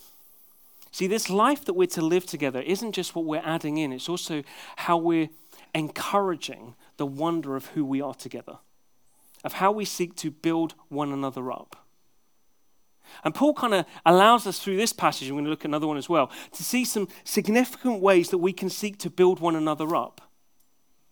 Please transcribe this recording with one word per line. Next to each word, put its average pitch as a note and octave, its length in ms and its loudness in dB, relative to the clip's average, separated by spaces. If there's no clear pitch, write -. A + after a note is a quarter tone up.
See, F#3+ 160 -2
this G#3+ 200 0
life A3 380 2
that F#3+ 80 -2
we're F3+ 140 4
to F3 160 -4
live F3 240 2
together C3+ 340 -4
isn't F#3+ 300 -4
just F#3 240 -6
what E3 100 -4
we're D#3 180 -2
adding D#3 360 -4
in, D3 120 -2
it's B2+ 160 -10
also E3 360 -6
how - 200 0
we're E3 340 2
encouraging D#3 1000 -4
the D3+ 100 -2
wonder D3 480 -2
of C3 120 -8
who D#3 160 -4
we C3+ 160 -2
are C3+ 140 -6
together, - 460 -16
of C#3 100 -6
how F#3+ 180 2
we G#3+ 140 -4
seek F3+ 320 -4
to D#3+ 120 -6
build D#3+ 460 -2
one C#3+ 220 -2
another C3+ 400 -4
up. - 360 -14
And D#3+ 100 0
Paul D4 220 2
kinda G3+ 320 0
allows G3+ 400 8
us - 140 -6
through F#3+ 180 -2
this A3 160 2
passage, C#3+ 360 -2
and C#3 60 -4
we're D3 60 -4
gonna D3 80 -2
look D#3 120 -4
at - 40 -6
another D3+ 220 -2
one D3+ 100 -2
as C3+ 120 -8
well, D3+ 200 2
to - 120 -12
see B3 220 0
some G#3 220 -2
significant A#3 760 0
ways F3+ 300 6
that F#3+ 80 2
we F3+ 160 2
can F#3 160 -6
seek G3+ 300 -6
to E3+ 100 -8
build F#3 300 4
one E3 160 0
another D#3 400 -2
up. - 260 -4